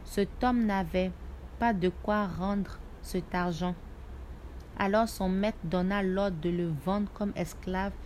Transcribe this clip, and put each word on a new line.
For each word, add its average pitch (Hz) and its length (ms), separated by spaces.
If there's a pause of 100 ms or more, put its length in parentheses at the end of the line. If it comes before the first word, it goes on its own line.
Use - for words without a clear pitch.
Cet - 400
homme 247 220
n'avait 185 480 (440)
pas 233 140
de 185 160
quoi 208 400
rendre 185 520 (220)
cet - 320
argent. 180 420 (1000)
Alors 208 300
son 190 220
maître 196 340
donna 185 400
l'ordre 190 380
de 175 80
le 175 180 (160)
vendre 202 300
comme 202 240
esclave 185 560 (120)